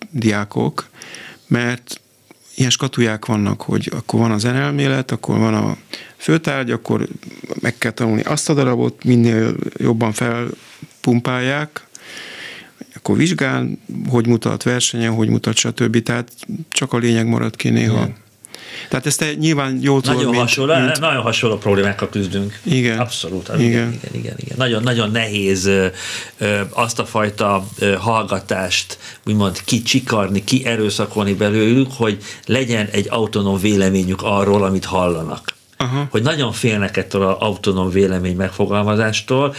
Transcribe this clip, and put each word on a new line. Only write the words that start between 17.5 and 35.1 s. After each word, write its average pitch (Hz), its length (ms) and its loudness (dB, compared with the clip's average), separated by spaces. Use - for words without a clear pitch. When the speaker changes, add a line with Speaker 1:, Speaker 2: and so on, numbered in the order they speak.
Speaker 1:
ki - 140 -2
néha. 117 320 2
Speaker 2:
Igen. 107 200 -4
Speaker 1:
Tehát 131 160 -2
ezt 143 140 -2
te 151 140 0
nyilván 143 480 2
jól 139 200 4
tudod, 131 140 0
Speaker 2:
Nagyon 123 160 0
Speaker 1:
mint, 123 120 2
Speaker 2:
hasonló, 139 360 2
Speaker 1:
mint 139 200 0
Speaker 2:
nagyon 147 220 0
hasonló 110 360 0
problémákkal 101 520 2
küzdünk. 101 540 -4
Speaker 1:
Igen. 123 360 2
Speaker 2:
Abszolút. 92 580 -6
Speaker 1:
Igen. 113 40 4
Speaker 2:
Igen, 117 320 2
igen, - 200 -10
igen, 117 240 -6
igen. - 200 -8
Nagyon, 120 260 0
nagyon 117 280 0
nehéz, 104 540 0
ö, 98 220 4
ö, 104 320 0
azt 117 300 -2
a 110 60 0
fajta, 104 640 0
ö, 101 140 2
hallgatást 95 1040 -2
úgymond 101 380 0
kicsikarni, 107 800 0
kierőszakolni 107 880 0
belőlük, 110 580 2
hogy 110 260 0
legyen 113 460 0
egy 101 180 0
autonóm 104 500 0
véleményük 95 600 2
arról, 101 420 2
amit 95 220 0
hallanak. 82 640 -2